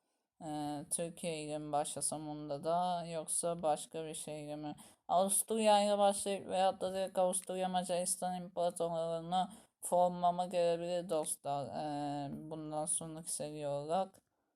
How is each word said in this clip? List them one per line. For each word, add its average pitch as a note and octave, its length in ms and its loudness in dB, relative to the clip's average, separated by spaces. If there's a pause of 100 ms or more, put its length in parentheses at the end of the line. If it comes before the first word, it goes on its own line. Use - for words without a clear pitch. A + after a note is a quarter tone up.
(440)
E, D3 460 -4
Türkiye E3 520 -4
ile D3+ 160 -4
mi D3+ 140 -6
başlasam D3 560 -2
onda D3+ 360 -6
da, F3 420 0
yoksa E3+ 560 -2
başka D#3 420 0
bir D#3 100 -6
şey D3+ 300 -8
ile D3 120 -6
mi? D3+ 200 -6 (320)
Avusturya G3+ 720 4
ile G#3 160 2
başlayıp G3+ 500 2
veyahut F#3 320 2
da F#3 140 -2
direkt F#3+ 240 -2
Avusturya F#3 500 2
Macaristan F3+ 720 0
İmparatorluğunu E3+ 1080 0 (300)
formama F3+ 680 4
gelebilir F3 640 2
dostlar. C#3+ 580 -2
E, D3 840 -4
bundan D#3 360 -4
sonraki E3 460 -4
seri D3+ 340 -6
olarak. D3+ 480 -2 (420)